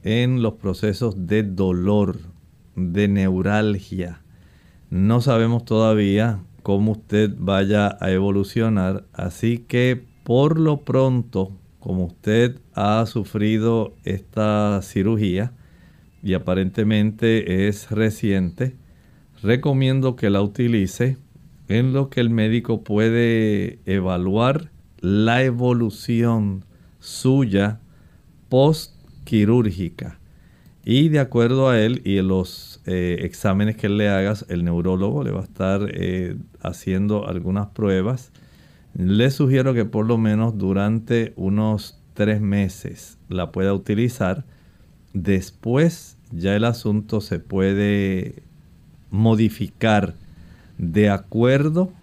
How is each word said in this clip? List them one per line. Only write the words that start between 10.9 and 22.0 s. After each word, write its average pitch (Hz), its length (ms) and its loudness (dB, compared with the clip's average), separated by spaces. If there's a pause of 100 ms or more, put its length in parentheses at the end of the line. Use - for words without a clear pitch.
como 90 260 -4
usted 117 520 0 (160)
ha 107 320 0
sufrido 110 880 -2 (100)
esta 104 760 -2
cirugía 104 720 -2 (720)
y 95 100 -2
aparentemente 104 1300 0
es - 240 -6
reciente, 107 840 -2 (680)
recomiendo 131 760 0
que 107 140 0
la 98 120 2
utilice 117 760 0 (500)
en 123 260 2
lo 139 160 0